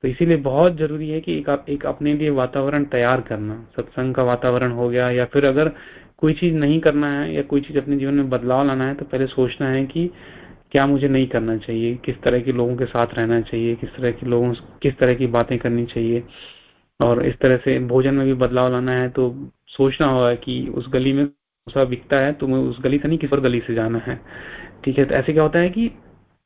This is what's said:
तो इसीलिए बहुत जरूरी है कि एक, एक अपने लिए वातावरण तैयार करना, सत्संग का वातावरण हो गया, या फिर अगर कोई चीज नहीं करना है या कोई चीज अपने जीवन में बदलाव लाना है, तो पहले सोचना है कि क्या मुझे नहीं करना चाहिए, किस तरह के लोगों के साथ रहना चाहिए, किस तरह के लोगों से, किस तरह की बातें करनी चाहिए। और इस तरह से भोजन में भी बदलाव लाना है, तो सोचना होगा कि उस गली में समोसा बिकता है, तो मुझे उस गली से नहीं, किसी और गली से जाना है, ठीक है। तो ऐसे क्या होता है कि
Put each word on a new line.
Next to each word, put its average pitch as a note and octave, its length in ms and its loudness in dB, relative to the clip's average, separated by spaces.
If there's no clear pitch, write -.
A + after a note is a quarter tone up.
तो C3 60 -2
इसीलिए E3 280 2
बहुत D3 400 2
जरूरी D3+ 340 -4
है D#3+ 100 -4
कि D#3+ 180 -4
एक, C#3+ 300 -4
एक C#3+ 180 -6
अपने D3 280 -2
लिए D3+ 160 0
वातावरण C#3 540 -2
तैयार B2+ 360 0
करना, A2 560 -8
सत्संग B2+ 380 -4
का C3 80 0
वातावरण B2 500 0
हो A#2+ 160 -2
गया, B2 220 0
या B2 140 0
फिर C#3 200 0
अगर D3 280 2
कोई D#3 140 2
चीज E3 220 0
नहीं D3+ 260 2
करना D3 400 2
है D#3 140 -4
या C#3+ 80 -2
कोई C#3+ 180 0
चीज C#3+ 180 -4
अपने C#3 180 -2
जीवन C#3 180 -2
में C#3 160 0
बदलाव B2+ 360 2
लाना C3+ 180 0
है, C#3 100 -2
तो C#3 100 -10
पहले C3 220 -2
सोचना B2+ 420 -2
है C3 180 0
कि E3+ 240 -2
क्या C#3 160 4
मुझे C#3 220 2
नहीं C3 180 2
करना A2+ 300 -2
चाहिए, A2+ 400 -4
किस - 260 -8
तरह B2 180 2
के B2+ 120 -4
लोगों A#2+ 240 0
के B2+ 80 -2
साथ A#2+ 300 0
रहना A#2 260 2
चाहिए, A#2 340 -2
किस - 220 -10
तरह B2 140 -2
के B2 160 -8
लोगों A#2+ 260 2
से, A2+ 80 -8
किस C3+ 160 0
तरह B2+ 160 4
की B2+ 120 -2
बातें A#2 320 0
करनी A#2+ 280 -2
चाहिए। A#2 380 -2
और B2 220 2
इस B2+ 120 -2
तरह B2+ 180 4
से C3 220 0
भोजन B2+ 360 2
में C3+ 120 2
भी C3+ 80 2
बदलाव B2+ 360 2
लाना B2+ 220 0
है, B2+ 160 0
तो B2+ 420 -4
सोचना C3+ 400 0
होगा B2+ 280 2
कि B2+ 400 -6
उस B2+ 140 -6
गली C3 240 0
में C#3+ 140 2
समोसा - 580 -4
बिकता B2 340 -2
है, C#3 140 2
तो C#3+ 140 -2
मुझे C3 160 2
उस B2 180 -4
गली C3+ 180 0
से C#3+ 100 -2
नहीं, D#3+ 100 0
किसी C#3+ 180 0
और C#3 40 2
गली B2 200 0
से A2+ 140 -6
जाना A2+ 240 -2
है, A#2 220 -8
ठीक C3+ 140 0
है। C#3 60 6
तो - 100 -2
ऐसे C3+ 180 0
क्या D#3 100 4
होता D#3 160 2
है F3 100 4
कि A3 220 -2